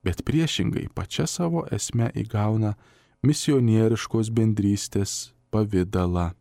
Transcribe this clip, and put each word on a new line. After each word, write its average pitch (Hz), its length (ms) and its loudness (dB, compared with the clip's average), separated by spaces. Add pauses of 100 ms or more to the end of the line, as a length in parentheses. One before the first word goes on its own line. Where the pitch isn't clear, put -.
bet - 220 -4
priešingai - 720 0
pačia 147 320 -4
savo 170 420 -2
esme 117 460 -2
įgauna 107 560 0 (540)
misionieriškos 113 1080 2
bendrystės 101 960 0 (200)
pavidalą. 92 920 0